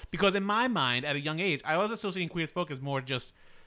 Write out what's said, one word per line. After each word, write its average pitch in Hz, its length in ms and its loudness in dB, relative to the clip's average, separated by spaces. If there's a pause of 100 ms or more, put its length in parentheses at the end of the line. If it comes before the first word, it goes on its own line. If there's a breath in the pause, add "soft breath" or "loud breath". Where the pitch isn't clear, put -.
(100)
Because 185 240 4
in 196 100 2
my 220 240 2
mind, 131 360 2
at 147 120 0
a 143 40 -2
young 156 200 -2
age, 175 240 0
I 156 120 2
was 208 140 2
associating 185 380 -4
Queer 165 160 -2
as 147 80 -6
Folk 175 180 -2
as 131 100 -8
more 139 200 -2
just 127 340 -4 (320 soft breath)